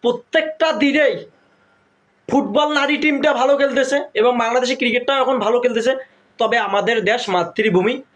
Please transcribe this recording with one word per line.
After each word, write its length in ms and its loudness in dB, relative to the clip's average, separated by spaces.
প্রত্যেকটা 640 -2
দিনেই 320 2
ফুটবল 380 0
নারী 240 0
টিমটা 280 0
ভালো 200 4
খেলতেছে 360 0
এবং 120 4
বাংলাদেশে 380 0
ক্রিকেটটাও 420 0
এখন 120 0
ভালো 180 2
খেলতেছে। 300 0
তবে 180 0
আমাদের 300 0
দেশ 120 0
মাতৃভূমি 580 0